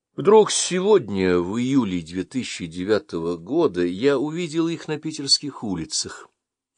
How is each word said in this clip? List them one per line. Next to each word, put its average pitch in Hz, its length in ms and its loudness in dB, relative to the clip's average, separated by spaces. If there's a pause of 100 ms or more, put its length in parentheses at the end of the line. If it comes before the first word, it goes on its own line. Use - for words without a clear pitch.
(140)
Вдруг 196 360 4
сегодня, 110 880 2
в 92 200 -2
июле 123 420 2
две 85 240 -6
тысячи 110 420 -6
девятого 87 720 -2
года, 92 480 0
я 113 340 2
увидел 160 480 -2
их 165 220 -6
на 151 100 -4
питерских 147 640 -4
улицах. - 680 -6 (500)